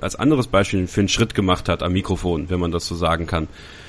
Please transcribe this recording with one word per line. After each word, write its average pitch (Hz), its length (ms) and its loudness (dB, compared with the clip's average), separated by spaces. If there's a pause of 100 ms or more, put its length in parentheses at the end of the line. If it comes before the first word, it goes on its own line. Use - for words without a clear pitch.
als - 140 -4
anderes 135 320 2
Beispiel 98 380 2
für - 140 -2
einen 101 80 4
Schritt - 260 0
gemacht 95 360 2
hat 85 120 0
am 90 120 0
Mikrofon, 87 560 0
wenn 90 100 0
man 85 120 0
das 85 140 -2
so 85 80 -6
sagen 82 320 0
kann. 80 220 -2 (400)